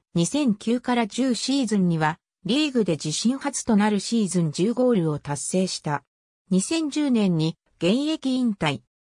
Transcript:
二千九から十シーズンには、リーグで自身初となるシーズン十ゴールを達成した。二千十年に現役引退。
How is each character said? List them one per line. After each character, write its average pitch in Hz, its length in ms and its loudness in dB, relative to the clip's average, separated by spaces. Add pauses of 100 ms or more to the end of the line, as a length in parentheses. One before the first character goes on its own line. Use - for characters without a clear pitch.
(160)
二 170 120 2
千 277 260 0
九 233 260 -2
か 247 140 -2
ら 233 140 0
十 247 260 -2
シ 269 300 0
ー - 20 0
ズ 214 100 0
ン 185 140 4
に 165 80 0
は、 156 220 0 (260)
リ 285 240 0
ー - 20 -6
グ 240 140 0
で 160 180 0
自 156 40 -6
身 214 320 0
初 - 240 -6
と 233 120 2
な 208 140 4
る 208 100 0
シ 226 260 0
ー - 20 0
ズ 175 160 0
ン 156 80 0
十 196 220 0
ゴ 247 200 2
ー 220 40 2
ル 160 140 0
を 147 60 -4
達 143 260 -8
成 185 240 -2
し - 140 -8
た。 147 220 -4 (480)
二 185 100 4
千 320 300 -2
十 294 180 0
年 208 260 2
に 160 220 0 (220)
現 240 280 0
役 311 220 -2
引 254 240 0
退。 147 280 -2 (340)